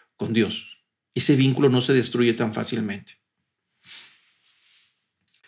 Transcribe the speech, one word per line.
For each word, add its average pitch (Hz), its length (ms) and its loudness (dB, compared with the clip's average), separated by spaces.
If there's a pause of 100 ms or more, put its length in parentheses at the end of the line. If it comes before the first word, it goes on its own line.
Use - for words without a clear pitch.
(160)
con 101 180 -6
Dios. - 520 -4 (280)
Ese - 220 4
vínculo 131 340 2
no 123 120 2
se 135 120 0
destruye 120 400 2
tan 113 200 -4
fácilmente. 110 680 -8 (2250)